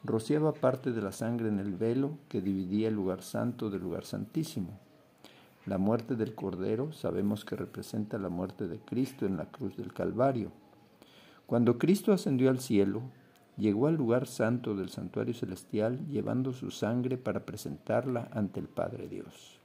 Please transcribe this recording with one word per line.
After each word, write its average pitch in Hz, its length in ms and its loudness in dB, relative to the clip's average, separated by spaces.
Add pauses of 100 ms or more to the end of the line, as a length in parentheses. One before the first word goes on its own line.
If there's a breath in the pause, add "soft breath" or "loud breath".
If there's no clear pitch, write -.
Rociaba 147 500 2
parte 127 380 2
de 113 100 0
la 98 100 -2
sangre 113 360 -2
en 104 120 2
el 101 140 -2
velo 127 440 0 (100)
que - 140 -2
dividía 98 480 2
el 110 60 0
lugar 92 280 0
santo 117 480 -2
del 95 100 -2
lugar 87 240 -4
santísimo. 104 720 -6 (880 loud breath)
La 98 140 -2
muerte 113 360 2
del 110 200 -2
Cordero 104 560 -2
sabemos 101 520 -2
que - 120 -6
representa 104 640 -6
la 98 100 -4
muerte 92 380 -4
de 82 100 -8
Cristo 127 480 -4
en 95 120 0
la 76 120 -6
cruz - 280 -8
del - 160 -10
Calvario. 104 580 0 (960 loud breath)
Cuando 120 320 6
Cristo 196 320 6
ascendió 135 400 6
al 127 80 2
cielo, 101 420 4 (560 loud breath)
llegó 107 300 4
al 165 80 4
lugar 127 320 4
santo 117 480 0
del 92 140 -4
santuario 107 440 -4
celestial 113 760 -2
llevando 123 460 -2
su 127 160 -6
sangre 123 480 0
para 101 280 -2
presentarla 120 840 -2
ante 101 280 -2
el - 80 -6
Padre 98 400 -6
Dios. - 580 -14